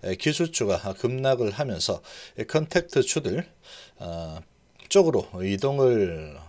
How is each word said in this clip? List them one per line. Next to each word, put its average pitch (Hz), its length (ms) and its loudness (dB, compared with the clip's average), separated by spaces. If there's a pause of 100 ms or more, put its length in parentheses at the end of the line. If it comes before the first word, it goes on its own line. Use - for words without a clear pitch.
에, 92 120 -2
기술주가 117 760 0
급락을 127 560 0
하면서 104 540 -4 (340)
이 110 60 -4
컨택트 156 580 0
주들, 131 460 -2 (500)
어, 82 440 -10 (480)
쪽으로 160 380 4 (160)
이동을 98 960 2 (120)